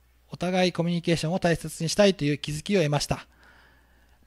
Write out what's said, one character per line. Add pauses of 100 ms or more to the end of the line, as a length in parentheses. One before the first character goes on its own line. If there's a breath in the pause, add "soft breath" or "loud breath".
(300)
お
互
い
コ
ミ
ュ
ニ
ケ
ー
シ
ョ
ン
を
大
切
に
し
た
い
と
い
う
気
づ
き
を
得
ま
し
た。 (1000 soft breath)